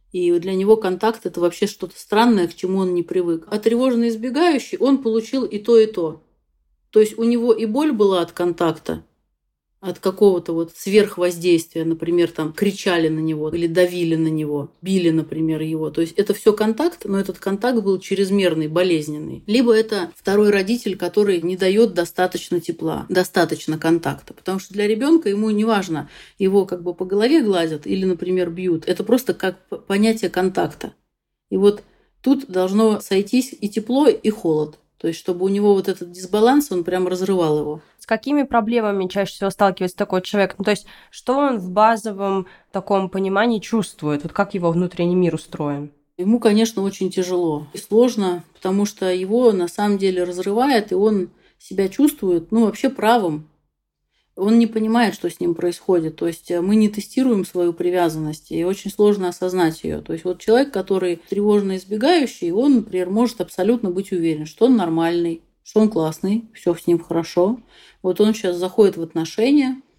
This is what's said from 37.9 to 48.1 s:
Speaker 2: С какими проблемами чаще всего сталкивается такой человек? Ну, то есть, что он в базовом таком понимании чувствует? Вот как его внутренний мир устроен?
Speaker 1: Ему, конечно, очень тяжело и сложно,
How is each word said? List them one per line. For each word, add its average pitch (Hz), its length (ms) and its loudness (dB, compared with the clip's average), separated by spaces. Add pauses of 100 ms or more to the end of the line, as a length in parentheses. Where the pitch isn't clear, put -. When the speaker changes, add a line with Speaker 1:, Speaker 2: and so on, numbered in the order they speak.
Speaker 2:
С - 80 -20
какими 269 380 -2
проблемами 220 640 0
чаще 190 260 -4
всего 196 160 -4
сталкивается 190 480 -2
такой 190 240 -2
человек? 196 380 -2
Ну, 202 40 -4
то 202 60 0
есть, 208 160 -2 (240)
что - 300 -4
он 277 180 2
в 180 140 -8
базовом 196 760 0 (260)
таком 190 380 -2
понимании 196 480 0
чувствует? 156 640 -4
Вот 170 100 -10
как 202 220 -2
его 175 160 0
внутренний 175 460 0
мир 180 180 2
устроен? 147 580 -6 (280)
Speaker 1:
Ему, 214 200 2
конечно, 220 440 2
очень 190 260 -4
тяжело 180 640 -2
и - 60 -12
сложно, 208 640 0 (100)